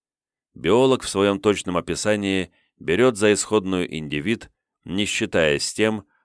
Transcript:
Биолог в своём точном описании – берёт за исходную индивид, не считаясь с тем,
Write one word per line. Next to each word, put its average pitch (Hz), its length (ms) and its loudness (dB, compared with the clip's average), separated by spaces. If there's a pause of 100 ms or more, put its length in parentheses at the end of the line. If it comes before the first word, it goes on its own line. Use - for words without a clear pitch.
(540)
Биолог 123 500 2
в - 60 -8
своём 98 300 2
точном 95 380 0
описании – 95 760 -2 (260)
берёт 117 380 2
за 107 160 4
исходную 95 640 0
индивид, 78 540 -6 (320)
не 98 220 -4
считаясь 82 600 0
с - 80 -8
тем, 107 320 0 (200)